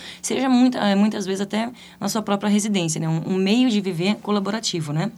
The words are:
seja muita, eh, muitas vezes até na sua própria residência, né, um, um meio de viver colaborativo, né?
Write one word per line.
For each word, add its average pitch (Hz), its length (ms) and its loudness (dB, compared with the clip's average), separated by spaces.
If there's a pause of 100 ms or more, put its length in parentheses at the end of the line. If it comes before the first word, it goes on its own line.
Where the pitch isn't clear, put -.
(220)
seja 247 260 -2
muita, 254 320 2
eh, 202 160 2
muitas 208 300 2
vezes 190 160 -4
até 220 320 -4 (260)
na - 80 -4
sua 214 140 -2
própria 208 280 0
residência, 190 520 0
né, 160 80 -2
um, 165 240 -2
um - 20 0
meio 214 340 4
de 208 120 2
viver 185 400 0
colaborativo, 196 720 -2
né? 180 240 -2